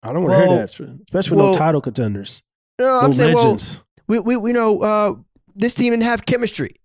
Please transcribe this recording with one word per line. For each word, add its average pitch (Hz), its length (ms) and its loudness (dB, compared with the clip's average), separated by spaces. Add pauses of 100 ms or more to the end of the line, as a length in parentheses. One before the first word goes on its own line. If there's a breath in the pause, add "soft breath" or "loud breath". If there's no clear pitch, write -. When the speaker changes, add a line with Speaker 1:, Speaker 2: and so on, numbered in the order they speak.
Speaker 1:
I 113 80 -10
don't 175 100 -2
wanna 180 140 2
hear 185 100 4
Speaker 2:
Well, 180 100 2
Speaker 1:
that, 110 80 -2
especially - 340 -18 (360)
with 196 40 4
no 202 60 6
Speaker 2:
well, 190 100 4
Speaker 1:
title 156 260 0
contenders. 107 640 -6 (360)
Speaker 2:
No, 254 220 2
I'm 262 80 4
Speaker 1:
No 277 40 2
Speaker 2:
saying, 247 220 4
well, 233 100 4
Speaker 1:
legends. - 380 -2 (240)
Speaker 2:
we, 226 120 0
we, 233 180 -2
we 226 160 -4
know, 220 280 0
uh, 208 320 0 (420)
this 226 180 -2
team 240 200 0
didn't 233 100 -2
have 233 220 -2
chemistry. 226 600 -4